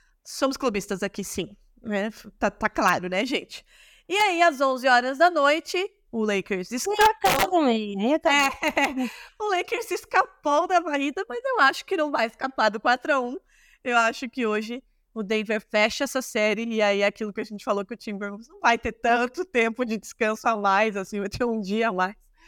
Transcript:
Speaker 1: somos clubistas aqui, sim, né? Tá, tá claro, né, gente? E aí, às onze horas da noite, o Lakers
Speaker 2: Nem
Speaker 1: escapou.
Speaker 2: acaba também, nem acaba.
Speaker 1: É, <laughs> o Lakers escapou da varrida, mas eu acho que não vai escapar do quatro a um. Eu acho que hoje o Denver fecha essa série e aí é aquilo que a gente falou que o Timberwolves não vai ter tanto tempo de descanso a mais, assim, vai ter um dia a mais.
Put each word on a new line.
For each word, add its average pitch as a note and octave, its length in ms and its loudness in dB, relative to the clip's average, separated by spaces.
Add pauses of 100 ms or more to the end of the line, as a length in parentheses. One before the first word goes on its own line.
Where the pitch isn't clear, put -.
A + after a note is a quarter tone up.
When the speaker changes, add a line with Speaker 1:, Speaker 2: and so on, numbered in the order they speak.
(240)
Speaker 1:
somos C4+ 320 -2
clubistas G3+ 460 -4
aqui, G3 200 -4
sim, - 320 -8 (280)
né? G#3 280 -4 (280)
Tá, G#3 120 -2
tá - 200 -4
claro, F#3 380 2
né, F#3+ 180 -2
gente? - 380 -6 (440)
E E4+ 80 -2
aí, G4 260 2
às D4+ 180 4
onze C4 280 0
horas B3+ 300 4
da F4 120 6
noite, D#4 460 2 (340)
o A3 140 -2
Lakers F#3+ 460 -2
Speaker 2:
Nem A#3+ 80 -6
Speaker 1:
escapou. G#4 320 2
Speaker 2:
acaba C4+ 400 2
também, A3+ 460 2
nem A3+ 180 2
acaba. D#4+ 220 2
Speaker 1:
É, C#4 760 0 (140)
<laughs> - 180 -18
o G#4 80 -2
Lakers F#4+ 400 -4
escapou F4 760 0
da F4+ 140 4
varrida, D4 480 -2
mas A#4+ 160 -8
eu C5 160 0
acho C4+ 240 2
que F#4+ 120 -4
não D4+ 140 0
vai A#3+ 160 0
escapar A3+ 440 -2
do G#3+ 100 -4
quatro C4 320 2
a C4+ 80 4
um. B3 160 -4 (460)
Eu A#3+ 160 0
acho A3+ 320 2
que A#3+ 160 -2
hoje A3 360 -2 (300)
o A3 100 -6
Denver G#3 380 -2
fecha G#3+ 440 0
essa C4 180 -2
série G#3+ 420 0
e A3+ 160 -2
aí G3+ 220 2
é G3+ 40 6
aquilo G#3 260 -4
que A#3 100 -8
a - 20 -10
gente G#3 180 -12
falou G3+ 220 0
que - 80 -14
o A3 40 -10
Timberwolves G3+ 520 -10
não F#4+ 100 -20
vai A#3 200 4
ter A#3 140 -6
tanto B3 520 0
tempo A3+ 400 -2
de A3 140 -2
descanso G#3+ 500 -4
a A3+ 80 2
mais, G3+ 400 2
assim, G3+ 240 -6
vai G3+ 80 -4
ter - 160 -4
um A3+ 160 -2
dia G#3+ 300 -2
a - 20 -2
mais. F#3 240 -2 (320)